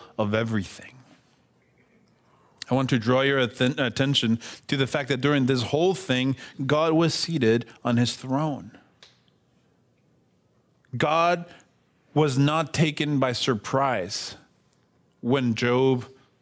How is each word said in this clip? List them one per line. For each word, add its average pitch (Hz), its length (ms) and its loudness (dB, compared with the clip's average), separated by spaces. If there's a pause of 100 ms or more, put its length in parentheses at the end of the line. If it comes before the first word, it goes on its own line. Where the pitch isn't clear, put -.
(160)
of 104 160 -2
everything. 110 600 -4 (1800)
I 123 40 0
want 131 160 0
to 131 80 2
draw 127 240 2
your 139 160 2
atten-, 127 400 0
attention 127 600 0 (300)
to 147 80 -2
the 135 100 2
fact 139 220 -4
that 131 120 -2
during 139 260 2
this 127 180 0
whole 170 300 2
thing, 127 420 -2 (280)
God 151 280 2
was - 220 2
seated 117 520 0 (180)
on 123 120 2
his 120 200 2
throne. 131 560 -4 (2250)
God 170 500 0 (680)
was 143 240 4
not 151 340 2
taken 151 460 0
by 127 140 2
surprise 120 1040 -2 (840)
when 123 340 0
Job 123 520 2 (360)